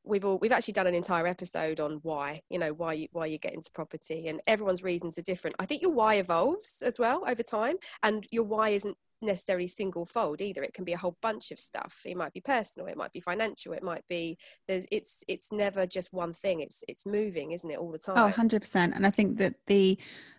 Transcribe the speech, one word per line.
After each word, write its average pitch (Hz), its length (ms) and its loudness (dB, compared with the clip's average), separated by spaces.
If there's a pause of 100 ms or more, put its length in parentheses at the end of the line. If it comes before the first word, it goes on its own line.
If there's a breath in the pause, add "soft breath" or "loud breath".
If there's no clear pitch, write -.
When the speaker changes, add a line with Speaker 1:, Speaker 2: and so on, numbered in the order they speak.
Speaker 1:
we've 202 220 0
all, 196 140 2
we've 226 140 2
actually 233 200 2
done 190 140 2
an 180 80 4
entire 175 320 2
episode 165 520 -2
on 156 240 -2
why, 151 460 -4
you 180 100 -4
know, 156 140 -2
why 165 200 -4
you, 156 180 -6
why 165 160 -4
you 156 100 -4
get - 160 -6
into - 200 -8
property, 160 540 -8
and 156 180 -4
everyone's 202 380 4
reasons 175 340 -2
are 170 60 -6
different. 180 360 -4
I 185 60 -2
think 294 160 -4
your 359 100 4
why 220 240 6
evolves 190 680 2
as 247 140 0
well 247 280 2
over 233 160 0
time, 233 320 0 (280 loud breath)
and 214 280 2
your 226 120 2
why 214 260 2
isn't 202 280 0 (240)
necessarily 185 440 0
single 180 400 -4
fold 170 360 -2
either. 190 200 -6
It 139 120 -6
can 185 100 -8
be 175 100 -4
a 170 40 -2
whole 175 240 -4
bunch 220 280 -4
of - 100 -14
stuff. - 460 -6
It - 120 -8
might 165 160 -6
be 185 80 -12
personal, 226 460 0
it - 100 -8
might - 160 -8
be 175 80 -12
financial, 190 520 -4
it - 80 -8
might 175 280 -6
be, 170 280 -4 (300 loud breath)
there's, 190 240 -2
it's, - 360 -4
it's - 240 -6
never 196 360 0
just 185 260 -6
one 170 200 -4
thing. 175 260 -2
It's, - 280 -6
it's - 180 -10
moving, 196 460 -2
isn't 170 200 -6
it, 135 80 -6
all 170 120 -6
the 160 80 -8 (100)
Speaker 2:
Oh, 190 40 -2
Speaker 1:
time? 214 200 6
Speaker 2:
hundred 220 280 4
percent. 175 320 4
And 196 140 4
I - 40 6
think 196 260 4
that 190 180 2 (120)
the, 190 300 8 (420 loud breath)